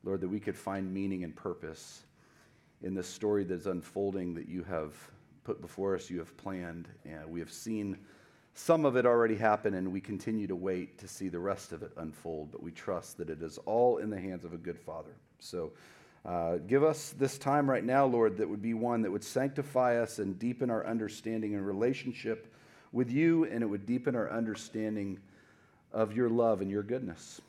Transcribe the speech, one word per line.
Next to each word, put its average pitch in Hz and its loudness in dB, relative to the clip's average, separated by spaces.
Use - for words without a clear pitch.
Lord, 95 -2
that 92 -2
we 104 -2
could 95 -4
find 95 -4
meaning 95 -2
and 78 -8
purpose - -10
in 95 -4
this 92 -4
story 104 2
that 92 -2
is 87 -8
unfolding 92 -2
that 80 -8
you 87 -6
have 80 -4
put - -6
before 95 -2
us, - -8
you 87 -4
have - -12
planned, 87 -8
and 78 -12
we 82 -8
have 78 -8
seen 104 -4
some 160 4
of 127 4
it 123 4
already 117 6
happen, 104 4
and 92 -2
we 95 -4
continue 107 -4
to 90 -2
wait 90 -4
to 98 -16
see 95 -6
the 85 -4
rest 95 -4
of 80 -10
it - -14
unfold, 78 -8
but - -12
we 85 -8
trust 85 -6
that 82 -6
it 78 -6
is 78 -8
all 120 4
in 107 -4
the 101 -4
hands 90 -6
of 85 -10
a 85 -10
good 82 -8
Father. 80 -12
So, 82 -6
uh, 85 0
give 139 6
us 156 2
this 135 0
time 139 4
right 110 2
now, 135 6
Lord, 113 6
that 98 0
would 104 -4
be 117 0
one 117 2
that 92 2
would 104 -2
sanctify 131 2
us 110 -2
and 98 -2
deepen 123 0
our 110 0
understanding 110 -2
and 98 -2
relationship 113 -2
with 120 2
you, 160 6
and 117 0
it 110 0
would 98 -2
deepen 120 0
our 110 0
understanding 107 -2
of 107 2
your 120 4
love 113 6
and 98 0
your 101 2
goodness. 110 -6